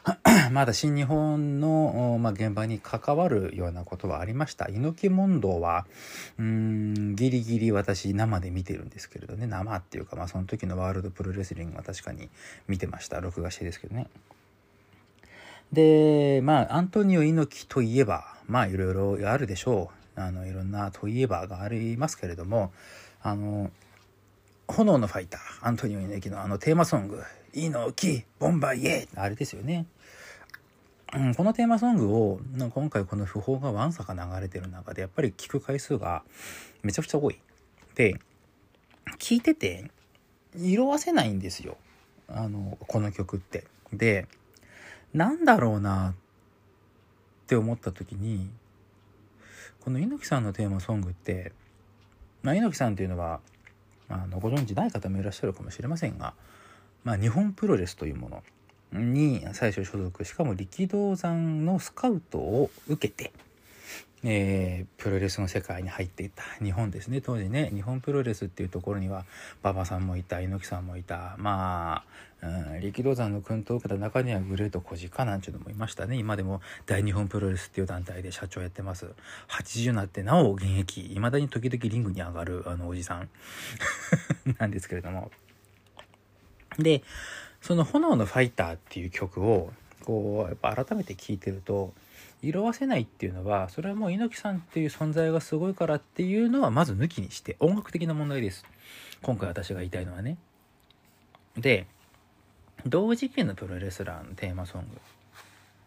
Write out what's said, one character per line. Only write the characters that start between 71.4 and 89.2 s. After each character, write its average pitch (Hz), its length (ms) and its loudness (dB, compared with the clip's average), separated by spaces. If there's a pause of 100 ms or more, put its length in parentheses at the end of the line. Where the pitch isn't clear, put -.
あ、 - 40 -10
う 82 320 -4
ん、 87 40 -8
力 101 200 -4
道 135 140 2
山 113 180 0
の 104 80 -4
薫 110 220 -4
陶 117 100 -4
を 120 40 0
受 113 100 -6
け - 20 -4
た 101 100 -2
中 107 220 0
に 127 100 0
は 101 80 0
グ 95 180 -2
レ 104 80 0
ー 101 40 -2
ト 92 120 -6
小 - 140 -12 (140)
鹿 131 160 -2
な 104 120 -2
ん 98 40 -6
て - 60 -12
い - 40 -12
う 101 60 -10
の - 60 -12
も - 80 -12
い - 20 -10
ま 107 140 -6
し - 80 -10
た - 100 -6
ね。 123 120 -4
今 107 180 -2
で 98 80 -4
も 95 180 -4 (240)
大 101 180 2
日 104 100 2
本 101 140 0
プ 104 120 -2
ロ 98 100 0
レ 92 80 0
ス - 120 -10
っ - 20 -20
て 98 100 -2
い - 20 2
う 90 40 -2
団 90 160 -6
体 90 180 -8
で 92 100 -8
社 95 160 -10
長 92 140 -10
や 90 60 -6
っ - 20 -6
て 95 140 -12
ま 95 100 -6
す。 90 140 -12 (400)
八 - 340 -6
十 120 80 2
に 120 60 2
な 98 80 0
っ 95 40 -4
て 98 140 -8
な 117 160 4
お 123 160 6
現 95 120 -4 (120)
役。 95 240 -2
未 98 300 -2
だ 143 80 2
に 143 100 -2
時 113 160 -4
々 127 160 -2
リ 113 160 0
ン 120 60 0
グ 98 80 -2
に 90 100 -6
上 85 100 -8
が 85 140 -6
る、 90 220 -6
あ 87 80 -4
の、 87 120 -6
お 87 80 -6
じ 90 80 -6
さ 90 120 -6
ん。 92 140 -10 (680)
<laughs> - 600 0
な 110 80 2
ん 104 40 -2
で 95 80 -4
す - 80 -14
け - 80 -6
れ 90 60 -6
ど 87 80 -8
も。 92 220 -8 (1500)
で、 156 240 4 (600)
そ 175 140 0
の 165 80 4
「炎 294 320 4
の 113 100 4
フ - 80 -6
ァ 127 100 4
イ 123 80 2
タ 85 180 -2
ー」 82 60 -6
っ - 20 -12 (120)
て - 100 -10
い 90 80 -6
う - 20 -4
曲 95 340 -4